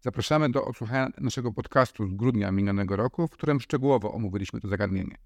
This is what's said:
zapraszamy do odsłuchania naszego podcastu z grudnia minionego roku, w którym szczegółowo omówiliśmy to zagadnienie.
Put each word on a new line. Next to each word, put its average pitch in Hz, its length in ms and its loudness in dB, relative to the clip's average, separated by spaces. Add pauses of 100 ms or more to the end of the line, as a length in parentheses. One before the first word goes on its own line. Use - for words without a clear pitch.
zapraszamy 147 500 2
do 110 140 2
odsłuchania 127 520 -2
naszego 123 360 -4
podcastu 113 540 0
z 92 60 -2
grudnia 104 380 0
minionego 98 440 0
roku, 127 320 0
w - 40 -6
którym 147 280 0
szczegółowo 131 540 2
omówiliśmy 101 460 -4
to 104 80 -8
zagadnienie. 98 480 -2 (100)